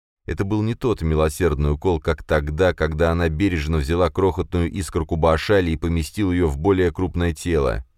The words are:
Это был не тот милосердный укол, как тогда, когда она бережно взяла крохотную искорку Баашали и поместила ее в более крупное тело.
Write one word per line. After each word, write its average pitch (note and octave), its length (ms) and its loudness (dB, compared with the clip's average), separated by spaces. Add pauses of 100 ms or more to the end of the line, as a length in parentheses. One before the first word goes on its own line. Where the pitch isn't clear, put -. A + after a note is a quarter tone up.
(240)
Это F#2 200 -4
был G#2 180 0
не A2+ 120 -2
тот A2+ 280 -2
милосердный D#2 720 2
укол, D#2+ 280 0
как - 220 -2
тогда, D#2 520 0
когда D#2+ 360 0
она E2+ 180 0
бережно D#2+ 500 0
взяла E2 300 0
крохотную F2+ 640 0
искорку F2 460 -4
Баашали E2 560 2
и D#2+ 40 -2
поместила E2+ 540 -2
ее F2 160 2
в C#2 120 -2
более F2+ 340 2
крупное E2+ 420 -2
тело. C#2 500 -2 (140)